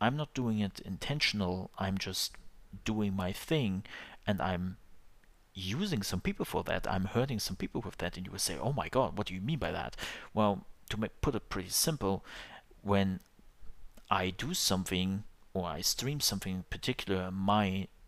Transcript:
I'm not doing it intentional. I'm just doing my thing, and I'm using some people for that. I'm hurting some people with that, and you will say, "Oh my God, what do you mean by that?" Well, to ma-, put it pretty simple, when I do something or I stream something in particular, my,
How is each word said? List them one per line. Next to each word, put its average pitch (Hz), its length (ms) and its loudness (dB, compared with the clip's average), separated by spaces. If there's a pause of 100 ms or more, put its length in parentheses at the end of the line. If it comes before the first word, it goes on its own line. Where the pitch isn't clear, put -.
I'm 123 160 4
not 151 160 -2
doing 113 280 2
it 98 240 0
intentional. 98 920 0
I'm 98 220 0
just - 380 -2 (480)
doing 104 320 2
my 92 160 0
thing, 107 500 2 (460)
and 101 120 2
I'm 92 360 0 (760)
using 117 480 -2
some 95 200 -2
people - 240 0
for - 180 0
that. - 260 0
I'm 95 140 2
hurting 120 340 2
some - 180 -2
people - 260 -4
with - 160 -8
that, 87 180 -2
and 92 80 -6
you 95 80 -10
will 92 60 -6
say, 85 200 0
"Oh 123 140 0
my 82 160 -2
God, 120 300 2
what 104 80 0
do 92 80 -4
you 92 80 -4
mean 135 160 0
by 82 120 -2
that?" 82 240 -4 (380)
Well, 104 320 4 (240)
to - 100 -4
ma-, 107 100 0 (120)
put 139 140 4
it - 160 -4
pretty 92 180 -4
simple, 98 560 2 (560)
when 98 400 4 (880)
I 92 200 4
do 120 240 -2
something 95 680 2 (280)
or 90 140 -2
I 80 160 -4
stream 139 380 0
something 95 340 0
in 90 160 -4
particular, 95 600 -2
my, 95 580 4 (200)